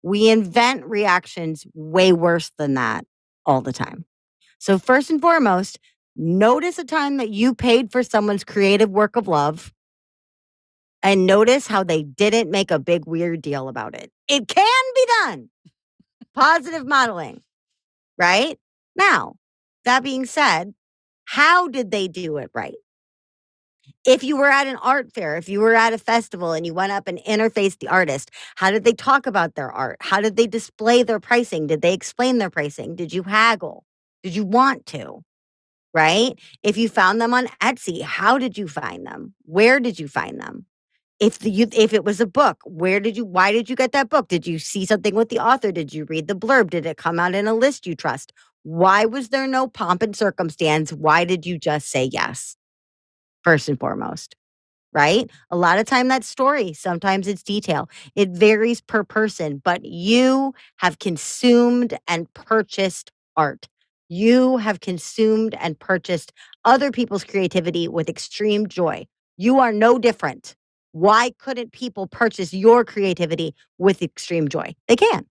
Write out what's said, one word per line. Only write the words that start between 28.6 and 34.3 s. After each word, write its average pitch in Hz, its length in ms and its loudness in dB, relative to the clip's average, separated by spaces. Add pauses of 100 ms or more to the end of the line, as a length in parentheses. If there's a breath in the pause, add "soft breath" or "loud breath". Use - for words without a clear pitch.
did 208 140 -2
they 226 100 4
talk 269 320 0
about 185 300 -2
their 135 140 -8
art? 123 300 -8
How 202 220 0
did 208 140 -2
they 233 100 4
display 226 560 0
their 220 180 -2
pricing? 226 460 -2
Did 151 160 -2
they 175 100 4
explain 247 460 -2
their 196 100 -2
pricing? 156 480 -8
Did 170 160 -10
you 185 120 -4
haggle? 208 600 0 (380)
Did 180 120 -10